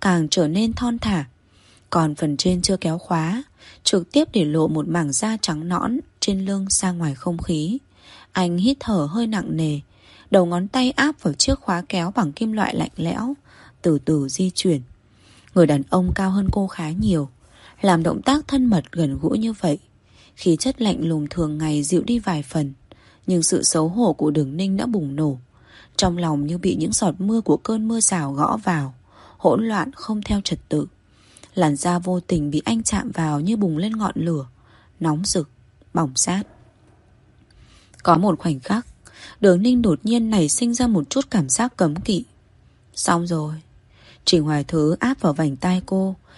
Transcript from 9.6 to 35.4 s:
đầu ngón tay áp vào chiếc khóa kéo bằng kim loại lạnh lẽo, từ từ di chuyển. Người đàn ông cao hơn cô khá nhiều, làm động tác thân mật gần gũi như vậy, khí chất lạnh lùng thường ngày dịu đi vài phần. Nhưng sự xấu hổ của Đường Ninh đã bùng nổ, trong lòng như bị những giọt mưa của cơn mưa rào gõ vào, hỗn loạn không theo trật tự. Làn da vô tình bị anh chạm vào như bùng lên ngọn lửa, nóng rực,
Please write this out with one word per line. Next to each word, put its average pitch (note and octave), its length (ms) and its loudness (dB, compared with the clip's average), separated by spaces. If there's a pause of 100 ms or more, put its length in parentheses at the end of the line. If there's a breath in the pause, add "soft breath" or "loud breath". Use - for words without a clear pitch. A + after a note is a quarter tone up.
đầu F#3 160 6
ngón F3 220 -2
tay B3+ 220 0
áp C#4+ 320 -2
vào D#3 120 -2
chiếc - 260 0
khóa F3 280 -2
kéo F3+ 260 -2
bằng E3 180 0
kim A3 200 -4
loại G#3+ 240 -2
lạnh - 200 -2
lẽo, G#3+ 380 -4 (480 soft breath)
từ D#3+ 220 2
từ D3 240 0
di F#3 260 -2
chuyển. D#3+ 260 0 (760 soft breath)
Người F3 120 8
đàn C#3+ 240 2
ông F#3 240 2
cao F#3+ 160 0
hơn G3 220 0
cô G3 140 0
khá D#3+ 240 -8
nhiều, E3+ 380 0 (520 soft breath)
làm F3 220 4
động E3 200 -2
tác C#4+ 260 0
thân C4 180 2
mật F#3+ 260 2
gần C#3+ 300 0
gũi D#3+ 160 0
như A3 140 -2
vậy, E3+ 260 -2 (580 soft breath)
khí E3+ 200 2
chất B3+ 260 -2
lạnh F3 260 0
lùng D#3 220 -2
thường D3+ 280 -4
ngày D3+ 240 0
dịu F3+ 200 0
đi A#3+ 160 0
vài F3 240 -2
phần. C#3+ 300 -4 (540 soft breath)
Nhưng F3+ 160 2
sự - 200 0
xấu D#3+ 260 2
hổ G3 240 2
của D3+ 180 0
Đường D3 260 0
Ninh F#3+ 200 -2
đã G#3+ 100 -2
bùng D#3+ 300 -2
nổ, C#3+ 220 0 (580 soft breath)
trong F3+ 220 0
lòng D3+ 280 0
như E3+ 120 -4
bị F3+ 180 0
những - 160 -2
giọt G#3 260 0
mưa G#3+ 220 0
của - 160 2
cơn A3 320 -2
mưa A3+ 120 -2
rào D#3 320 0
gõ D3+ 240 0
vào, D3+ 380 -2 (440 loud breath)
hỗn G#3+ 300 2
loạn A3 240 -2
không G#3+ 300 -6
theo G3+ 220 0
trật - 140 -4 (100)
tự. D3+ 180 0 (680 soft breath)
Làn D#3 220 2
da F3 220 0
vô F3+ 220 -2
tình D3+ 300 -2
bị C#3+ 140 -2
anh A3+ 180 0
chạm G#3+ 280 -2
vào D3+ 300 -2
như G3 160 0
bùng F#3 200 0
lên G#3+ 200 -2
ngọn G#3 180 -2
lửa, D#3+ 320 -2 (540 soft breath)
nóng D#3+ 240 0
rực, E3+ 260 -2 (440)